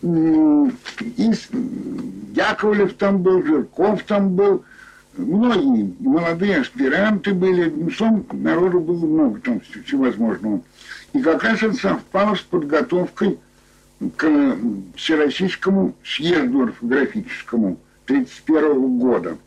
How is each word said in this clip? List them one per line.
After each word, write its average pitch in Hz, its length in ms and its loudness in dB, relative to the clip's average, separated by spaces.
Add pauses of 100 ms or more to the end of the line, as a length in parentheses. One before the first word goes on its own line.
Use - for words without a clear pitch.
м, 156 720 4 (240)
и 220 320 0
с-, - 160 -4 (840)
Яковлев 208 600 0
там 202 280 0
был, 185 200 4
Жирков 156 600 0
там 202 280 0
был. 196 340 2 (520)
Многие 139 840 2
молодые 170 580 0
аспиранты 185 760 0
были. 180 360 2
Ну, 156 200 -4
словом, 214 420 0
народу 170 480 0
было 170 260 -2
много 151 340 2
там 113 200 -4
вс-, - 240 -20
всевозможного. 107 760 -2 (520)
И 285 80 0
как 180 240 0
раз 220 180 0
это 220 120 0
совпало 196 600 0
с 190 60 -6
подготовкой 160 960 -2 (800)
к 143 400 2 (400)
Всероссийскому 175 1040 0
съезду 139 600 0
орфографическому 113 1120 -2 (300)
тридцать 135 360 -2
первого 147 460 2
года. 117 480 0 (100)